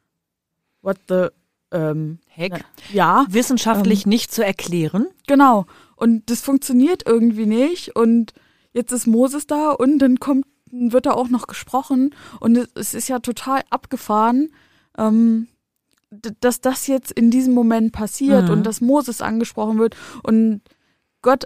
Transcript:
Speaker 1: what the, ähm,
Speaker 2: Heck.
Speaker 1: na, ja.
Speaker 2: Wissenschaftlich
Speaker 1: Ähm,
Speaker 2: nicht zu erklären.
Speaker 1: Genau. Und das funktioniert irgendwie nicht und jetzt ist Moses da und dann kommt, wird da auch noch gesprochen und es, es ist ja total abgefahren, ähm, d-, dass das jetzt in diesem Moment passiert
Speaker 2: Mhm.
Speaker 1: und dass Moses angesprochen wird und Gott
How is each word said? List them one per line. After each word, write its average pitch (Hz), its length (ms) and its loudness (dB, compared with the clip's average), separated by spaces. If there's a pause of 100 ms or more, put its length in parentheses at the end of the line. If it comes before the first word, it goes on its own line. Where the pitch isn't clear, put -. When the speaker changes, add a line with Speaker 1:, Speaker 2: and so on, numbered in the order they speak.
(840)
Speaker 1:
what 190 140 -4 (120)
the, 185 200 0 (440)
ähm, 156 540 -4
Speaker 2:
Heck. 175 260 -10
Speaker 1:
na, 170 60 -12 (340)
ja. 196 360 2
Speaker 2:
Wissenschaftlich 214 760 0
Speaker 1:
Ähm, 196 40 2
Speaker 2:
nicht 233 220 -2
zu 226 120 -2
erklären. 180 600 -2 (200)
Speaker 1:
Genau. 269 400 4 (300)
Und 226 340 0
das 233 100 -2
funktioniert 277 680 0
irgendwie 226 400 2
nicht 262 500 0
und 233 360 2 (400)
jetzt 240 200 -4
ist 247 140 -4
Moses 254 400 2
da 302 240 -2
und 285 280 2
dann 254 200 4
kommt, 269 280 -2 (260)
wird 247 340 0
da 269 60 0
auch 240 160 -2
noch 240 200 -2
gesprochen 269 680 -4 (240)
und 233 180 4
es, 247 180 -2
es - 200 -8
ist - 140 -8
ja 254 100 -4
total 262 520 -4
abgefahren, 240 800 -2 (460)
ähm, 226 520 2 (640)
d-, 214 200 -14 (100)
dass 247 200 0
das - 260 -4
jetzt 269 260 -2
in 233 180 4
diesem 254 240 2
Moment 226 380 2
passiert 254 540 0
Speaker 2:
Mhm. 170 40 0
Speaker 1:
und 165 140 2
dass 220 160 -6
Moses 247 400 0
angesprochen 220 580 -4
wird 226 180 0 (260)
und 220 400 2 (600)
Gott 262 240 0